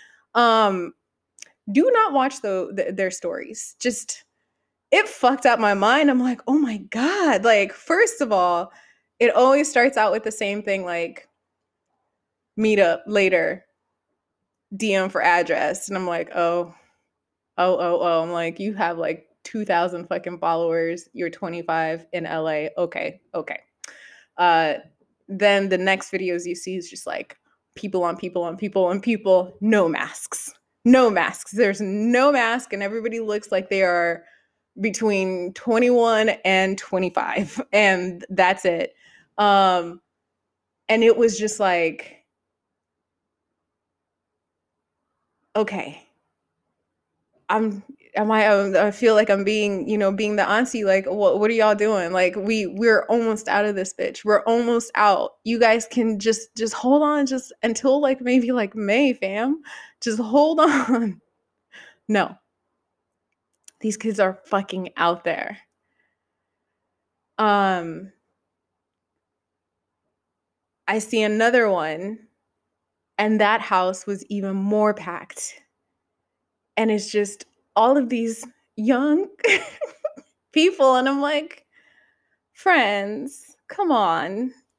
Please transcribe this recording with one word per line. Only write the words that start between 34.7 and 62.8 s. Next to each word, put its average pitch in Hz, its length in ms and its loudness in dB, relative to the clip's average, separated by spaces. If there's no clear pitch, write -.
between 190 720 -2
twenty-one 226 800 2
and 190 320 2
twenty-five, 185 840 -4
and 185 560 2
that's 190 340 2
it. 170 300 -2
Um, 185 600 2
and 220 160 2
it 226 140 6
was 226 200 2
just 214 220 -4
like, 170 640 -2
"Okay. 196 460 -4
I'm, 208 320 -2
am 214 120 0
I, 220 180 2
um, 202 280 2
I 208 160 2
feel 226 240 2
like 214 140 4
I'm 196 160 0
being, 208 420 -2
you 208 100 -2
know, 196 140 0
being 208 240 -2
the 202 120 0
auntie, 226 360 -2
like, 190 220 2
'What, 190 340 2
what 208 100 2
are 233 40 0
y'all 214 220 4
doing? 208 360 -2
Like, 185 240 0
we, 208 320 -4
we're 214 380 2
almost 226 420 -2
out 202 160 2
of 208 120 -2
this 190 180 -6
bitch. - 320 -8
We're 208 180 2
almost 233 520 0
out. 208 400 2
You 233 120 -2
guys 226 320 4
can 226 300 -2
just, 220 380 -2
just 220 160 -4
hold 277 300 2
on 294 220 0
just 262 280 -6
until, 262 380 0
like, 269 180 0
maybe, 247 320 2
like, 214 240 -4
May, 220 380 2
fam. 226 480 -4
Just 220 180 -4
hold 285 400 2
<laughs> - 0 -
on.'" 247 600 0
No. 196 280 -2